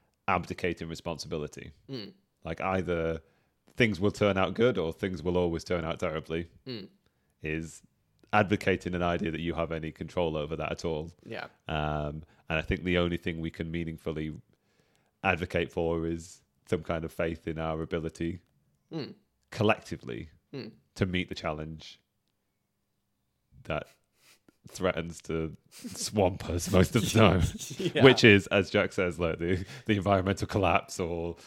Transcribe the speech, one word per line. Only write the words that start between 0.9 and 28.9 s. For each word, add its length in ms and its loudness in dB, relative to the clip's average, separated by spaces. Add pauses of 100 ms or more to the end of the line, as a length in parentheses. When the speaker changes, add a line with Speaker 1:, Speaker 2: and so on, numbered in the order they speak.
Speaker 2:
Mm. 220 -12 (320)
Speaker 1:
Like, 160 -8
either 600 0 (560)
things 240 4
will 120 4
turn 240 4
out 180 2
good 240 4
or 140 -2
things 300 -6
will 160 0
always 260 0
turn 200 -2
out 160 -4
terribly 480 -4 (180)
Speaker 2:
Mm. 220 -12 (540)
Speaker 1:
is 400 -6 (500)
advocating 640 2
an 80 0
idea 300 0
that 80 -6
you 140 -2
have 180 -2
any 180 -6
control 460 -2
over 180 -4
that 160 -4
at 140 -8
all. 260 -4 (140)
Speaker 2:
Yeah. 220 -10 (200)
Speaker 1:
Um, 560 -2 (260)
and 100 0
I 40 -2
think 220 -4
the 140 2
only 180 0
thing 240 -6
we 100 -4
can 220 -8
meaningfully 640 -6 (880)
advocate 480 0
for 340 0
is 360 -8 (260)
some 160 -2
kind 200 -4
of 80 -10
faith 360 -4
in 100 -6
our 240 -2
ability 580 -4 (520)
Speaker 2:
Mm. 220 -10 (360)
Speaker 1:
collectively 800 -2 (260)
Speaker 2:
Mm. 180 -12 (240)
Speaker 1:
to 100 2
meet 220 -2
the 60 -8
challenge 640 -8 (1700)
that 240 -4 (800)
threatens 540 -4
to 340 -4 (140)
swamp 800 -2
us 220 -2
most 240 6
of 80 4
the 80 -2
Speaker 2:
<laughs> 80 4
Speaker 1:
time. 240 8 (520)
Speaker 2:
Yeah. 100 6
Speaker 1:
Which 200 10
is, 240 10
as 220 2
Jack 220 2